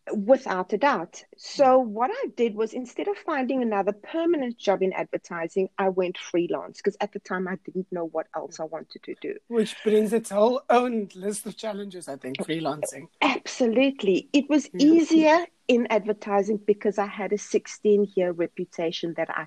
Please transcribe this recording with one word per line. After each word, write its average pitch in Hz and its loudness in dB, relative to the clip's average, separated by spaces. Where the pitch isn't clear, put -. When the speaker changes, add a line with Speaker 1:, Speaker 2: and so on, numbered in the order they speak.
Speaker 1:
Without 196 0
a 220 -2
doubt. 240 -2
So 262 4
Speaker 2:
Mm. 233 -4
Speaker 1:
what 233 -2
I 508 -6
did - 0
was, 220 -2
instead 254 -8
of 403 -4
finding 262 -2
another 208 0
permanent 311 -2
job 190 0
in 190 0
advertising, 170 -6
I 196 2
went 185 -2
freelance, 160 -4
'cause - -2
at 208 -6
the - -10
time 185 -6
I 185 -6
didn't 185 -8
know 170 -6
what 160 -6
else 151 -10
I 160 -6
wanted 156 -14
to 156 -12
do. - -10
Speaker 2:
Which 226 -2
brings 214 2
its 226 -2
whole 220 2
own 240 2
list 202 -8
of 185 -12
challenges, 202 -10
I 139 -10
think, 135 -8
freelancing. 151 -4
Speaker 1:
Absolutely. 247 0
It 285 2
was 294 2
Speaker 2:
Yeah. 240 2
Speaker 1:
easier 320 6
in 240 4
advertising 208 0
because 208 0
I 202 -2
had 196 -6
a 208 -2
sixteen-year 202 2
reputation 170 -4
that 165 -4
I 156 -6